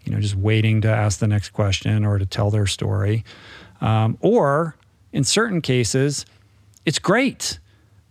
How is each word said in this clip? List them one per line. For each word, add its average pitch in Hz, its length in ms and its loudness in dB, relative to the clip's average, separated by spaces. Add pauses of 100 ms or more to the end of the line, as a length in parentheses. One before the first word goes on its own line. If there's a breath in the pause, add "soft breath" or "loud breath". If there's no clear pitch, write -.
you 104 80 -6
know, 107 80 -2
just 104 160 -2
waiting 110 440 2
to 110 80 2
ask 107 300 0
the 117 80 0
next 104 240 0
question 104 540 0
or 104 140 2
to 95 80 -2
tell 104 240 -2
their 104 160 2
story. 101 580 -2 (560 loud breath)
Um, 110 400 0
or 165 560 2 (360)
in 139 120 -2
certain 202 360 0
cases, 131 640 -2 (600 soft breath)
it's 156 120 -2
great. - 600 -2 (520 soft breath)